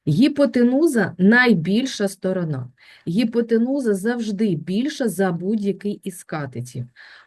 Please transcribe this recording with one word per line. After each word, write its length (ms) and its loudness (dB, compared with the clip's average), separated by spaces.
Гіпотенуза — 1120 2
найбільша 880 2
сторона. 600 -6
Гіпотенуза 840 0
завжди 600 -2
більша 540 -4
за 220 0
будь-який 720 -4
із 200 -12
катетів. 640 -10